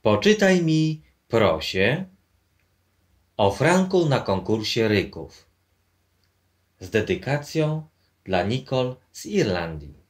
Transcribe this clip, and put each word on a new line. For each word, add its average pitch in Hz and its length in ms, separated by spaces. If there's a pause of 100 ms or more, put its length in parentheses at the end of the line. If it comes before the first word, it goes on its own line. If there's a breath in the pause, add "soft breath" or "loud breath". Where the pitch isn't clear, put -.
Poczytaj 185 580
mi, 156 400 (260 soft breath)
prosie, 104 760 (1300)
o 98 140
Franku 180 560
na 131 140
konkursie 107 680
ryków. - 580 (1300)
Z 92 100
dedykacją 143 960 (360)
dla 92 180
Nicole 127 520 (180)
z - 140
Irlandii. 85 680 (160)